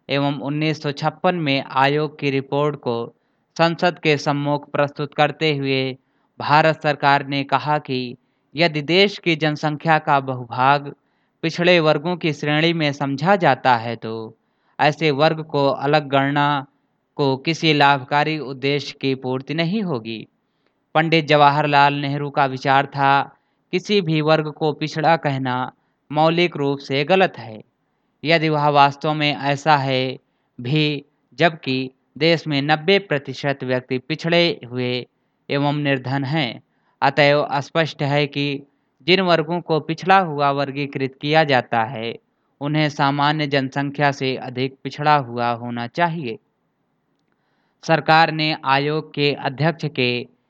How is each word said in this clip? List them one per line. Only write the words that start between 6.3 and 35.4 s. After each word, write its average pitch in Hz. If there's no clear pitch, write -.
भारत 156
सरकार 143
ने 139
कहा 143
कि 127
यदि 151
देश 185
की 170
जनसंख्या 151
का 143
बहुभाग 131
पिछड़े 175
वर्गों 156
की 165
श्रेणी 151
में 156
समझा 139
जाता 135
है 117
तो 113
ऐसे 151
वर्ग 156
को 143
अलग 139
गणना 139
को 135
किसी 156
लाभकारी 143
उद्देश्य 139
की 135
पूर्ति 131
नहीं 170
होगी। 113
पंडित 160
जवाहरलाल 143
नेहरू 143
का 143
विचार 135
था, 139
किसी 196
भी 156
वर्ग 156
को 151
पिछड़ा 156
कहना 131
मौलिक 165
रूप 139
से 139
गलत 185
है। 113
यदि 160
वह 147
वास्तव 143
में 147
ऐसा 143
है 131
भी, 151
जबकि 135
देश 160
में 143
नब्बे 156
प्रतिशत 139
व्यक्ति 127
पिछड़े 165
हुए 123